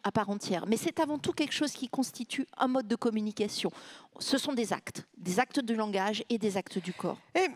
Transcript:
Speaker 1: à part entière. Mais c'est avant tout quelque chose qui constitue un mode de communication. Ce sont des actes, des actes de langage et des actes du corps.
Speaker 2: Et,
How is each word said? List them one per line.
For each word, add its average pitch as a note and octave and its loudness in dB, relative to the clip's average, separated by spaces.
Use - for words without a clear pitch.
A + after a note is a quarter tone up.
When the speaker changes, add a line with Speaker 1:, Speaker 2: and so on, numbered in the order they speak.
Speaker 1:
à G3+ 0
part G#3 2
entière. G3 -2
Mais A3 4
c'est E4 -2
avant D4 2
tout E4 -2
quelque - 0
chose D4+ 0
qui - -6
constitue - -2
un C4 4
mode B3+ 2
de A3+ 2
communication. G#3+ 0
Ce - 2
sont C#4+ 0
des B3+ 0
actes, - -6
des F3+ 0
actes C4 2
de A3+ -2
langage G#3 0
et A#3 2
des G3+ 0
actes - -4
du F3+ -4
corps. E3 -2
Speaker 2:
Et, F4+ 4